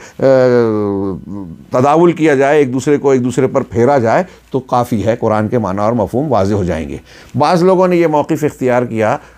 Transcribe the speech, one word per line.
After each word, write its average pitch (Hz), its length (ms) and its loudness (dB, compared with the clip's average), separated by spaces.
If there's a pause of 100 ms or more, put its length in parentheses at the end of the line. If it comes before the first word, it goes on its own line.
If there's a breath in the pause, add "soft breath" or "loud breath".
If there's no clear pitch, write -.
(1700 loud breath)
तदावुल 151 400 4
किया 151 240 2
जाए, 139 240 2
एक 123 120 0
दूसरे 135 260 0
को 139 160 2
एक 123 80 0
दूसरे 127 240 0
पर 127 160 -2
फेरा 120 360 0
जाए, 123 280 0 (260 loud breath)
तो 135 80 -2
काफ़ी 120 400 -2
है, 110 160 -2
कुरान 107 320 -2
के 120 100 -2
माना 104 280 -2
और 120 80 0
मफ़हूम 123 340 -2
वाज़े 107 260 0
हो 101 100 0
जाएंगे। 160 360 -6 (360 loud breath)
बाज़ 160 280 2
लोगों 185 240 2
ने 180 80 0
ये 170 120 2
मौक़िफ़ 151 380 -2
इख्तियार 123 380 0
किया 113 320 -2 (220 loud breath)